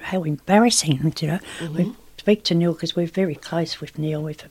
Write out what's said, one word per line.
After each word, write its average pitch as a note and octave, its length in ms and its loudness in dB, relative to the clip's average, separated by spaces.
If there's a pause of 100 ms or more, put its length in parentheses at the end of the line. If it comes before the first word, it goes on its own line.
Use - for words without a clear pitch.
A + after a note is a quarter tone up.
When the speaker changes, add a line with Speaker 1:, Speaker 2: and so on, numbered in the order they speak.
Speaker 1:
how F#3 220 -4
embarrassing," D#3 960 2
you D#3+ 80 -2
know. E3 120 -2 (200)
Speaker 2:
Mm-hmm. D#3+ 160 -8
Speaker 1:
We F#3 200 0 (220)
speak G#3 280 2
to F3+ 100 2
Neil E3+ 180 4
'cause E3 220 -6
we're F3 100 0
very E3+ 300 -2
close E3 440 -4
with - 200 -10
Neil. D3+ 240 -2
We've, D#3 280 -8